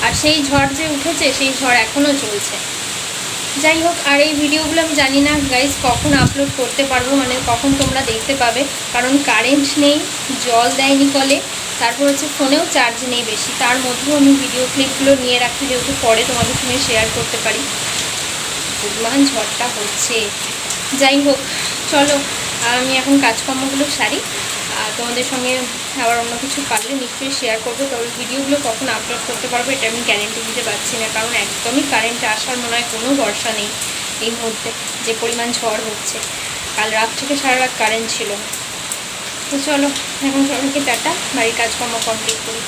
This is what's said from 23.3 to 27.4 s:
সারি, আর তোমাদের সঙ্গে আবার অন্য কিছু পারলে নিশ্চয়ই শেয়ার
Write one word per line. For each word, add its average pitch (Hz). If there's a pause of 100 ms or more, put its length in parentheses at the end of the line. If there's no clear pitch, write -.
সারি, 269 (640)
আর 214
তোমাদের 240
সঙ্গে 254 (520)
আবার 233
অন্য 233 (100)
কিছু 277 (100)
পারলে 226 (100)
নিশ্চয়ই 269
শেয়ার 226